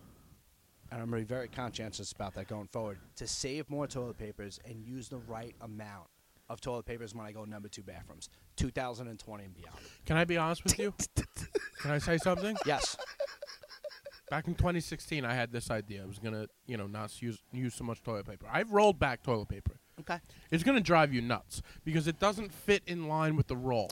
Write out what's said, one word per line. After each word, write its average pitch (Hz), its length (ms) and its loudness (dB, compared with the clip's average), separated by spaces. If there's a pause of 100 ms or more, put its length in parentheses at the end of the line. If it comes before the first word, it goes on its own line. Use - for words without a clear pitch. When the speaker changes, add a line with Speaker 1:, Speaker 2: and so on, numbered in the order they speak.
(920)
Speaker 1:
And 120 100 -4
I'm 117 80 -4
gonna 113 120 0
be 110 40 -6
very 123 220 -4
conscientious 110 640 -6
about 98 220 -6
that 95 120 -6
going 104 220 -6
forward, 107 300 -4 (180)
to 120 100 -8
save 139 420 -4
more 143 200 -2
toilet 123 300 -6
papers 104 460 -10
and 113 200 -12
use 123 240 -10
the 131 100 -8
right 117 420 -10
amount 104 460 -10 (420)
of 120 120 -10
toilet 120 260 -4
papers 117 260 -8
when 110 140 -8
I 107 60 -10
go 107 120 -10
number 104 240 -10
two 104 140 -14
bathrooms, 87 460 -14 (260)
two 135 160 2
thousand 123 380 -4
and 113 100 -10
twenty 104 260 -10
and 95 100 -14
beyond. 87 240 -16 (260)
Speaker 2:
Can 160 120 4
I 170 80 8
be 170 120 4
honest 165 260 2
with - 160 2
you? 202 160 0 (420)
Speaker 1:
<laughs> - 460 -4
Speaker 2:
Can 143 80 0
I 147 80 4
say 165 200 4
something? 185 460 2
Speaker 1:
Yes. - 320 2 (1300)
Speaker 2:
Back 151 180 -2
in 175 60 0
twenty 175 260 4
sixteen, 156 440 -2
I 120 100 2
had 120 180 2
this 120 180 -2
idea. 104 320 -2
I 95 40 -10
was 104 140 -10
gonna, 110 260 -4 (200)
you 123 100 -4
know, 101 120 -4
not 107 180 -6
s-, - 160 -12
use, 117 200 -4 (100)
use 123 220 -2
so - 100 -8
much 117 180 -4
toilet 107 240 -4
paper. 104 240 -12
I've 185 220 2
rolled 202 260 10
back 131 260 2
toilet 113 240 2
paper. - 300 -4 (220)
Speaker 1:
Okay. 170 180 -4 (320)
Speaker 2:
It's 165 140 4
gonna 254 160 8
drive 160 340 8
you 123 60 4
nuts 117 420 -2 (220)
because 156 220 2
it 160 140 0
doesn't 202 320 2
fit - 340 4
in 175 220 -2
line 156 280 4
with 135 100 6
the 131 100 -2
roll. 123 360 2